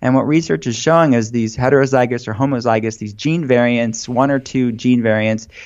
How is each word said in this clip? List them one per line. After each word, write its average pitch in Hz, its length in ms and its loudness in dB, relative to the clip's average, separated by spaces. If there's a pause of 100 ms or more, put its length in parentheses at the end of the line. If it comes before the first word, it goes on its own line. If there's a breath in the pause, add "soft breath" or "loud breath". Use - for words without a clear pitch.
And 127 140 0
what 131 140 2
research 160 400 0
is 113 80 -4
showing 160 380 2
is 117 180 0
these 113 240 -2
heterozygous 127 720 2
or 110 60 -4
homozygous, 117 640 -2
these 107 140 -10
gene 160 320 -2
variants, 120 640 0
one 127 220 0
or 139 80 0
two 127 320 -2
gene 120 320 0
variants 110 460 0 (180 loud breath)